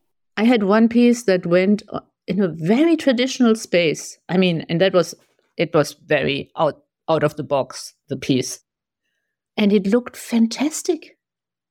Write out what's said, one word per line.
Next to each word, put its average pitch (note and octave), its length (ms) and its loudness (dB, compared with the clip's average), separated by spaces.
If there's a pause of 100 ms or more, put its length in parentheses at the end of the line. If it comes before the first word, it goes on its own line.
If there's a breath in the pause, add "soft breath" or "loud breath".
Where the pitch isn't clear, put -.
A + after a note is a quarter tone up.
(360)
I G#3 80 -2
had A#3+ 180 4
one G#3+ 260 4
piece A#3+ 360 2
that F#3 220 0
went, F#3+ 360 2 (100)
uh, - 80 -8 (280)
in F#3+ 120 -2
a F#3+ 80 0
very A3 480 2
traditional B3 600 0
space. E3+ 640 -2 (100)
I F3 100 -2
mean, F3+ 300 0
and E3 120 -2
that F#3+ 140 2
was, B3+ 200 0 (440)
it E3 160 -4
was D3 180 2 (140)
very C#3+ 500 -2
out, D#3 260 -2 (280)
out D3+ 140 2
of D3+ 120 -2
the D#3 60 -10
box, - 500 -6 (160)
the C#3+ 80 -6
piece. - 440 -4 (960)
And G#3 140 2
it G3+ 160 2
looked A#3+ 300 -2
fantastic. A#3+ 1040 -4 (520)